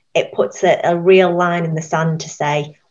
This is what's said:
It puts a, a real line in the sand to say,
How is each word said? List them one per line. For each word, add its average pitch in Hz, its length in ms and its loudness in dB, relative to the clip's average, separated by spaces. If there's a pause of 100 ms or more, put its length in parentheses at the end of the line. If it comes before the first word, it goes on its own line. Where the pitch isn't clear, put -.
(160)
It - 160 0
puts - 320 -2
a, 175 180 2
a 175 140 0
real 180 400 4
line 175 300 0
in 160 100 -4
the 156 60 -4
sand 160 400 -2
to - 80 -14
say, 147 480 -4 (140)